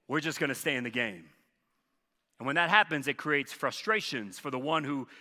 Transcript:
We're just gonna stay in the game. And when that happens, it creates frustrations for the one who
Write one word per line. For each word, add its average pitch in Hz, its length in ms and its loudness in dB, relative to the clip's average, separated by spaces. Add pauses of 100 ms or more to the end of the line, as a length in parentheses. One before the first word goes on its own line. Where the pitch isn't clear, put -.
We're 147 140 0
just 156 180 -2
gonna 139 160 0
stay 147 200 0
in 123 80 0
the 120 60 -4
game. 107 400 -2 (1120)
And 120 80 -6
when 139 80 0
that 170 160 4
happens, 160 360 4
it 139 100 0
creates 143 360 0
frustrations 135 840 -2
for 143 100 -8
the 127 80 -2
one 151 260 0
who 139 240 -4 (140)